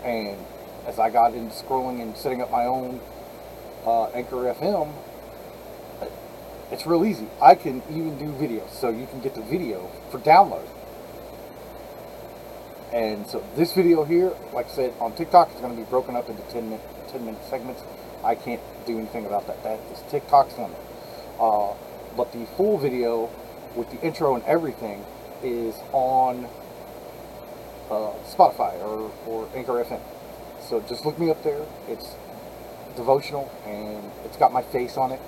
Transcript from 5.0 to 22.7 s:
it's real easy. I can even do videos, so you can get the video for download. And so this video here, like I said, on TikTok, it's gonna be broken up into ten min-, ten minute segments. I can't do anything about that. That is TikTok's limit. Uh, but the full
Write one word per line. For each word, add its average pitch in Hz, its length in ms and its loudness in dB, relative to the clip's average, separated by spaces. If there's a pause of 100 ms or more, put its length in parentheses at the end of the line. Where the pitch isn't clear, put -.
it's - 160 -8
real 170 200 6
easy. 139 220 0 (140)
I 160 140 12
can 127 340 -4
even 156 300 -4
do 147 140 -4
videos, 131 380 -2
so - 180 0
you 117 180 -2
can 131 140 -10
get 135 120 -2
the 117 80 -8
video 110 480 -2 (220)
for 131 80 -6
download. 151 480 8 (2250)
And 107 340 0
so - 160 -6 (140)
this 165 160 6
video 170 320 8
here, 170 300 4 (200)
like - 120 0
I - 40 -16
said, 127 300 0
on 113 140 0
TikTok, 165 380 8
it's - 100 -12
gonna 120 140 -4
be 113 80 -6
broken 127 340 0
up - 120 -2
into 104 120 -8 (100)
ten 113 180 -4
min-, 110 120 -6 (260)
ten 123 180 -8
minute 110 240 -8
segments. 127 320 -6 (420)
I 113 120 4
can't 120 240 -6 (260)
do 117 120 -2
anything 110 280 -6
about 101 220 -2
that. - 160 -8
That 110 160 -2 (140)
is - 160 -12
TikTok's - 480 6
limit. 110 220 -6 (600)
Uh, 104 340 6 (440)
but 101 160 0
the 117 120 -6 (120)
full 202 200 6